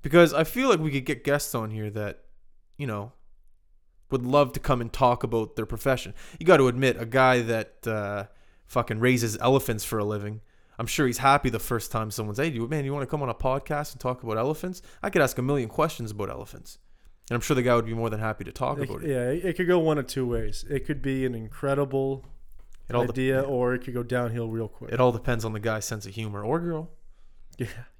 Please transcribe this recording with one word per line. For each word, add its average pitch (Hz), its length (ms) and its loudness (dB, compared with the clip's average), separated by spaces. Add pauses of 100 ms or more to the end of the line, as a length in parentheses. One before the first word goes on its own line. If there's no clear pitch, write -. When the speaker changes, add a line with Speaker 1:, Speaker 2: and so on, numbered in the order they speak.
Speaker 1:
Because 156 300 8
I 151 120 2
feel 262 240 0
like 180 120 6
we 156 100 0
could 135 140 -2
get 147 200 -4
guests 143 300 0
on 110 160 -4
here 107 200 -6
that, 104 340 -8 (520)
you 143 100 -8
know, 110 260 -6 (1000)
would 127 140 0
love 143 280 4
to - 80 -6
come 127 200 2
and 113 120 -6
talk 120 300 2
about 113 340 -2
their 110 100 -4
profession. 120 480 -2 (240)
You 160 80 -2
gotta 147 200 10
admit, 123 340 2
a 117 60 -4
guy 127 360 6
that, 113 440 -4
uh, 104 380 -4 (420)
fucking 113 340 -2
raises 117 380 4
elephants 123 460 2
for 113 140 -2
a 104 60 0
living, 104 360 -4 (380)
I'm 117 80 -4
sure 139 200 2
he's 120 120 2
happy 135 320 6
the 131 100 -2
first - 320 -4
time 110 180 -2
someone's, 104 280 -6
"Hey, 156 100 0
you, 117 180 -4
man, 147 180 -2
you 135 80 -4
wanna 139 140 -4
come 151 160 -4
on 127 60 -2
a 113 60 -4
podcast 147 580 -2
and - 80 -16
talk 127 220 -4
about 110 160 -2
elephants?" 156 440 -4 (200)
I - 80 -2
could 165 120 4
ask 127 160 2
a 123 40 -2
million 131 260 0
questions 117 420 -2
about 104 200 -6
elephants. - 480 -14 (520)
And 120 60 -2
I'm 117 40 0
sure - 140 0
the 127 80 2
guy 123 140 6
would 117 100 2
be 113 80 -4
more 113 160 -2
than 107 100 -4
happy 110 240 -4
to - 80 -12
talk 139 260 -2
Speaker 2:
It 139 100 -4
Speaker 1:
about - 140 -8
Speaker 2:
c-, - 40 -6
Speaker 1:
it. 147 40 0
Speaker 2:
yeah, 127 200 0
it, 170 140 -2
it 175 120 -2
could 180 120 0
go 180 100 6
one 156 200 2
of 127 80 -4
two 131 200 -2
ways. 113 420 -2
It 139 180 -2
could 139 160 -4
be 135 220 0
an 127 100 -2
incredible 135 920 -2 (640)
Speaker 1:
It 123 80 -2
all 123 60 4
dep-, 123 80 0
Speaker 2:
idea, 131 320 2
Speaker 1:
yeah. 139 40 -2
Speaker 2:
or 123 280 0
it 127 100 -4
could 123 100 -8
go 120 80 -2
downhill 120 460 -2
real 113 200 -4
quick. - 240 -10
Speaker 1:
It 120 80 -2
all 123 120 6
depends 117 320 -2
on 110 80 -2
the 107 80 -6
guy's 110 240 -2
sense 107 220 -6
of 98 80 -14
humor 104 300 -6
or 139 140 0
girl. 170 360 -6
Speaker 2:
<laughs> - 60 -20 (580)
Yeah, 120 80 -2 (340)